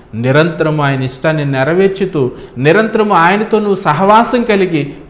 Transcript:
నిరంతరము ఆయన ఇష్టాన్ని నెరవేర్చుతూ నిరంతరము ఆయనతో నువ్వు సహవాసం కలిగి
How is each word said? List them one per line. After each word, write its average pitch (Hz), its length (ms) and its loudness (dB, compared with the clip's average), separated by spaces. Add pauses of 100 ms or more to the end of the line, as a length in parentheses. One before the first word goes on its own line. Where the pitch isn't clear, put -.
(160)
నిరంతరము 151 680 0
ఆయన 139 200 -2
ఇష్టాన్ని 151 420 -2
నెరవేర్చుతూ 156 880 0 (260)
నిరంతరము 208 560 2
ఆయనతో 208 460 2
నువ్వు 202 160 0
సహవాసం 208 680 0
కలిగి 175 500 0 (160)